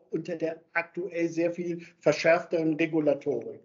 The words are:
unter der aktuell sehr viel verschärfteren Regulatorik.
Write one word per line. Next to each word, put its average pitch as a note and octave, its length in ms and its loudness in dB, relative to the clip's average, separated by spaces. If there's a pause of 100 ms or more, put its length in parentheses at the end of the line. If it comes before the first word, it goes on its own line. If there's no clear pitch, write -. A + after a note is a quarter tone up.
unter E3 280 -4
der E3 260 -6 (100)
aktuell E3+ 560 -4
sehr E3 240 0
viel E3+ 300 -6 (160)
verschärfteren D#3+ 800 2
Regulatorik. C#3+ 880 0